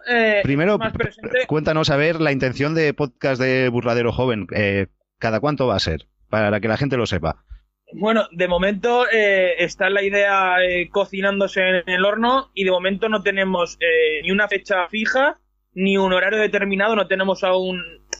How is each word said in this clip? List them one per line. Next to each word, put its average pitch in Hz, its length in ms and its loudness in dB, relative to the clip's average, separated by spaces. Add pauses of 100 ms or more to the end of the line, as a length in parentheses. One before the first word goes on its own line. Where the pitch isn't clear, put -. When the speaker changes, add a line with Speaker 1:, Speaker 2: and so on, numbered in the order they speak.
Speaker 1:
eh, 226 340 2
Speaker 2:
Primero, 165 360 0
Speaker 1:
más 220 140 -4
presente. 233 540 -4
Speaker 2:
cuéntanos, 156 440 0
a 143 60 2
ver, 160 240 0
la 151 120 0
intención 135 420 -2
de 156 180 0
podcast 135 480 -4
de 131 280 2
Burladero 117 420 0
Joven, 113 420 -2
eh, 98 360 0 (320)
¿cada 110 180 -2
cuánto 139 300 0
va 104 80 2
a 95 40 -2
ser? 78 260 -6 (220)
Para 107 320 0
que 98 60 -4
la 110 100 0
gente 135 200 -2
lo 117 100 0
sepa. 80 380 -4 (500)
Speaker 1:
Bueno, 214 380 0
de 175 160 -2
momento, 202 640 0
eh, 190 500 4
está 185 280 0
la 202 120 2
idea, 196 640 2
eh, 180 260 0
cocinándose 196 680 -2
en 185 280 0
el 185 160 0
horno 233 480 0
y 196 120 -4
de 185 80 2
momento 185 360 0
no 214 140 -2
tenemos, 190 580 0
eh, 160 440 2
ni 175 80 -2
una 202 160 2
fecha 196 400 -2
fija, 262 500 0 (340)
ni 196 260 0
un 190 140 2
horario 190 280 0
determinado, 202 560 0
no 196 100 0
tenemos 190 380 -2
aún, 185 360 0 (400)